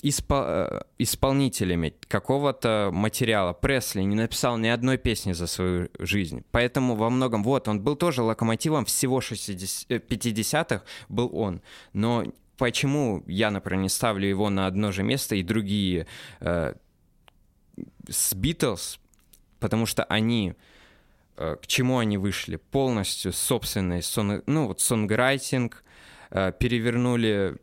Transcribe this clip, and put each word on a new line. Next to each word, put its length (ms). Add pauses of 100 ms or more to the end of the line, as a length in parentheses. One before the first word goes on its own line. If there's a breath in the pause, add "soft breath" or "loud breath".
испо-, 440
э, 340 (180)
исполнителями 960 (140)
какого-то 840
материала. 600
Пресли 480
не 160
написал 400
ни 120
одной 280
песни 360
за 140
свою 520
жизнь. 520
Поэтому 440
во 160
многом, 340
вот, 240
он 140
был 120
тоже 280
локомотивом 640
всего 340
шестидесятых, 760
э, 20
пятидесятых 840 (260 loud breath)
был 240
он. 260 (320 loud breath)
Но 320 (320)
почему 720
я, 240
например, 320
не 80
ставлю 360
его 220
на 180
одно 260
же 100
место 340
и 60
другие, 640 (340 loud breath)
э, 320 (1400)
с 240
Beatles? 680 (600)
Потому 240
что 200
они, 500 (840 soft breath)
э, 240
к 60
чему 320
они 180
вышли? 400
Полностью 760
собственный 680
сон-, 440
ну, 220
вот, 120
сонграйтинг, 1040 (460 loud breath)
э, 280
перевернули, 1040